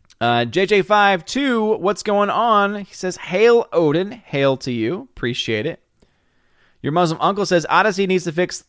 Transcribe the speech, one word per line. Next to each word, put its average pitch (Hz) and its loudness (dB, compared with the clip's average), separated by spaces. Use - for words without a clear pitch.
Uh, 120 0
J 160 0
J 196 2
five 202 2
two, 233 0
what's 202 -4
going 202 0
on? 208 2
He 202 -14
says, 180 -6
"Hail 226 4
Odin, 170 2
hail 139 -2
to 131 -6
you." 131 -4
Appreciate 117 -4
it. 160 -8
Your 135 -4
Muslim 165 0
uncle 196 0
says, 175 2
"Odyssey 190 2
needs 180 0
to 170 -6
fix - -4